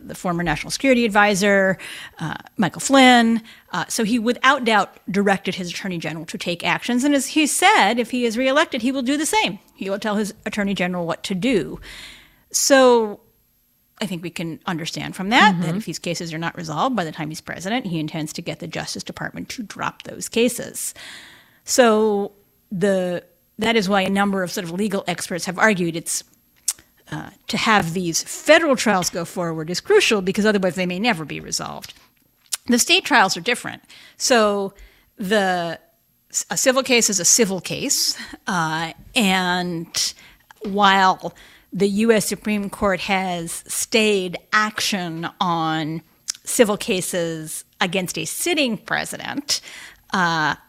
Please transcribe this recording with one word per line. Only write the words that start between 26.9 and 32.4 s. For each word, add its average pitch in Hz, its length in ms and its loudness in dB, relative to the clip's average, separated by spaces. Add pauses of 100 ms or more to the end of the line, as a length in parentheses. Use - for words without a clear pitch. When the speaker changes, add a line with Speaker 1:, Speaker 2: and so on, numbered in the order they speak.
Speaker 1:
uh, 156 180 -10 (180)
to - 80 -4
have 196 380 2
these 175 300 -2
federal 311 500 4
trials 196 360 0
go 170 140 -6
forward 165 460 -6
is 175 100 -4
crucial, 294 420 4
because 196 220 0
otherwise 196 300 2
they 185 120 -2
may 180 120 -4
never 196 260 0
be 156 140 -10
resolved. - 540 -8 (720)